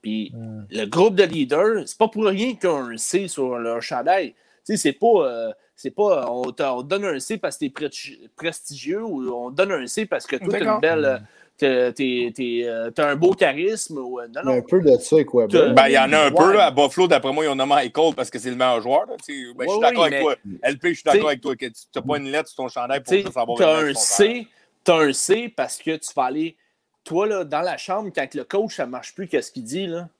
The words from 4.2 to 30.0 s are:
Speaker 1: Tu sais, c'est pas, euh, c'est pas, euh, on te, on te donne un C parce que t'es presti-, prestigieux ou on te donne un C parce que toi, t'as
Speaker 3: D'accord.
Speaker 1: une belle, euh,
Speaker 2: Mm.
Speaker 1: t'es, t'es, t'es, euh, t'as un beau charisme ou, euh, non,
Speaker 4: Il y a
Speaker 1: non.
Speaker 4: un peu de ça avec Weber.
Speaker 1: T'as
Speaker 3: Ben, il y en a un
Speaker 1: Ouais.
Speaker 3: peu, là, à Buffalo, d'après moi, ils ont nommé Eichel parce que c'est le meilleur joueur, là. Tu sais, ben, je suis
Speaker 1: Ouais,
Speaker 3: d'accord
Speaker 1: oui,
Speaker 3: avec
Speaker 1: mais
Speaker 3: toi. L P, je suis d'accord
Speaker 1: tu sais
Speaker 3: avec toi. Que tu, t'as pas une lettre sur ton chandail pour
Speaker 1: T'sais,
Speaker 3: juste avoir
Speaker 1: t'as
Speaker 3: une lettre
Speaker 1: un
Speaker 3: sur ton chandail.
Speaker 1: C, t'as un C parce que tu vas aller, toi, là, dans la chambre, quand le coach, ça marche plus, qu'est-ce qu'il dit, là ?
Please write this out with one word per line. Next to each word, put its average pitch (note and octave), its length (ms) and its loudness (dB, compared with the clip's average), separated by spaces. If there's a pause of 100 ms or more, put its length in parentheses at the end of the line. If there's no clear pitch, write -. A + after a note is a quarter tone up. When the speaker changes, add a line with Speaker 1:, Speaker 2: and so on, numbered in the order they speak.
Speaker 1:
Tu - 80 -4
sais, G#3 40 -2
c'est C#3 160 0
pas, G3+ 340 2
euh, A#2 240 -4 (240)
c'est - 160 -10
pas, F#3 320 2
euh, - 60 -4
on B2+ 220 -6
te, D3+ 120 -6
on B2+ 200 -4
te C#3+ 40 -14
donne G3 180 -2
un D3+ 140 -4
C G#3+ 180 -6
parce D#3+ 200 -6
que D3+ 80 -6
t'es C3+ 40 -4
presti-, C#3 640 -12
prestigieux D3+ 680 -8
ou C#3 300 -6
on A#2+ 180 -8
te C#3 60 -10
donne G3 160 2
un C3 140 -6
C G#3+ 180 -4
parce C3+ 200 -4
que C3 120 -6
toi, F3 140 -6
t'as G3+ 80 -2
Speaker 3:
D'accord. G#3+ 160 0
Speaker 1:
une G#3+ 60 -2
belle, D#3 240 2
euh, C3 120 0
Speaker 2:
Mm. G#2+ 80 -14 (320)
Speaker 1:
t'es, B2+ 360 2
t'es, B2 420 -2
t'es, A#2+ 300 -4
euh, A#2 260 -6
t'as D3 200 0
un C#3+ 60 0
beau F3 160 4
charisme E3 640 0
ou, B2+ 220 -8
euh, A#2+ 80 -12
non, A#2 40 -20
Speaker 4:
Il A#2+ 40 -14
y D3 40 -8
a C#3 40 -10
Speaker 1:
non. C3 160 2
Speaker 4:
un - 20 -4
peu F3+ 200 2
de C#3 160 8
ça - 200 0
avec C#3+ 160 2
Weber. A#2+ 160 4
Speaker 1:
T'as B2+ 240 6
Speaker 3:
Ben, C3+ 140 8
il C3+ 60 4
y C3+ 60 6
en C3+ 140 4
a D#3 40 6
un C#3+ 140 6
Speaker 1:
Ouais. D3+ 60 0
Speaker 3:
peu, F#3+ 160 8
là, G3+ 120 6
à D3 60 2
Buffalo, C#3+ 360 4
d'après C3+ 260 2
moi, D#3 120 0
ils D3+ 40 0
ont C#3 60 -2
nommé C#3 200 2 (100)
Eichel D#3 300 2
parce B2+ 140 -4
que B2+ 100 -10
c'est A#2+ 100 -6
le B2 60 -6
meilleur B2 260 2
joueur, C#3 240 0
là. - 100 -12 (100)
Tu D3 80 -12 (140)
sais, B2 60 -18
ben, B2+ 120 -6
je E3+ 40 -2
suis G3+ 100 0
Speaker 1:
Ouais, - 20 2
Speaker 3:
d'accord B3 220 4
Speaker 1:
oui, D#3+ 40 4
Speaker 3:
avec C#3 120 0
Speaker 1:
mais - 20 0
Speaker 3:
toi. C#3+ 140 0 (260)
L C3+ 180 -2
P, F3 100 0
je E3+ 60 0
suis - 80 -18
d'accord G3 160 4
Speaker 1:
tu - 40 0
sais D#3 40 2
Speaker 3:
avec C3+ 140 -2
toi. C3+ 140 -4
Que C3 100 -10
tu, A2+ 160 -14 (100)
t'as C3 100 -6
pas C#3+ 160 -2
une C#3 140 -8
lettre D3+ 180 -4
sur - 80 -20
ton C3 120 -6
chandail C3 300 -4
pour B2 60 -14
Speaker 1:
T'sais, F#3+ 180 2
Speaker 3:
juste F#3 140 -8
avoir A#2+ 200 -2
Speaker 1:
t'as F3+ 80 4 (160)
Speaker 3:
une D3+ 60 0
lettre C#3 120 -4
Speaker 1:
un - 20 0
Speaker 3:
sur - 160 0
ton G3+ 60 6
chandail. A#3 200 0
Speaker 1:
C, - 40 -18 (380)
t'as F3 120 6
un D3 160 4
C A3 400 0
parce B2+ 240 -6
que D#3+ 200 -4
tu - 180 -12
vas C3+ 80 0
aller, D3+ 320 -4 (480)
toi, F#3 240 -2
là, G3+ 160 -2
dans D3+ 180 -4
la F3 140 -4
chambre, G3 400 -6
quand - 180 -6
le C3+ 120 -10
coach, G#3 320 -4
ça C#3+ 80 -4
marche B2 280 -14
plus, F#3 140 -12
qu'est-ce - 240 -2
qu'il B2 140 -12
dit, E3+ 220 -6
là ? E3+ 200 -10 (120)